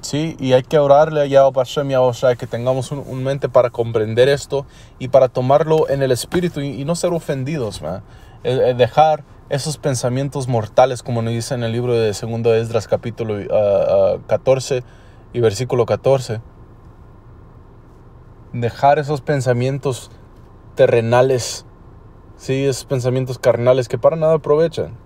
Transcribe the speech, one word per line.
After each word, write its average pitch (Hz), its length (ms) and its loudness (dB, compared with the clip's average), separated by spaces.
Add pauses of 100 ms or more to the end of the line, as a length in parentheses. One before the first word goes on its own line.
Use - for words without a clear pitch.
Sí, 156 380 -6
y 131 140 0
hay 127 100 4
que 156 160 2
orarle 147 420 4
a 143 40 2
Yahweh 135 280 6
Hashem 135 380 -2
y - 20 -2
a 131 40 2
Yahweh 127 160 2
Shai 123 220 0
que 123 120 -12
tengamos 123 440 -4
un, 139 160 -10
un 131 160 -8
mente 135 260 -4
para 123 200 2
comprender 113 600 0
esto 139 360 -4 (320)
y 127 120 -10
para 131 200 4
tomarlo 151 600 2
en 139 120 -2
el 131 100 0
espíritu 170 480 -4
y, 139 220 -8
y 143 40 -8
no 165 100 -2
ser 175 180 -2
ofendidos, 139 680 -6
¿verdad? 85 200 -10 (420)
Eh, 127 260 0
eh, 127 40 0
dejar 147 500 2 (260)
esos 143 280 -6
pensamientos 131 680 -4
mortales, 123 560 0
como 117 180 -4
nos 113 120 -4
dice 117 200 -6
en 120 100 -6
el 113 80 -4
libro 123 220 -2
de 110 220 0
Segundo 113 400 0
Esdras, 113 320 -2
capítulo, 110 480 -4 (160)
ah, 98 640 2
ah, - 100 -8
catorce 127 580 0 (500)
y 120 60 -4
versículo 120 460 0
catorce. 120 560 0 (2000)
Dejar 127 440 0
esos 143 240 -4
pensamientos 131 880 -2 (640)
terrenales, 123 920 2 (720)
sí, 135 280 -4
esos 135 200 -2
pensamientos 127 520 -4
carnales 123 500 2
que - 120 -6
para 143 160 2
nada 160 180 2
aprovechan 147 720 0